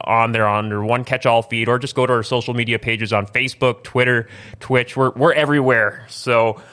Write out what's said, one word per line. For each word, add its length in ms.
on 280
there 160
under 380
one 180
catch-all 400
feed, 260
or 120
just 160
go 100
to 60
our 100
social 320
media 240
pages 340
on 140
Facebook, 560
Twitter, 460
Twitch. 360
We're, 140
we're 220
everywhere. 760
So, 540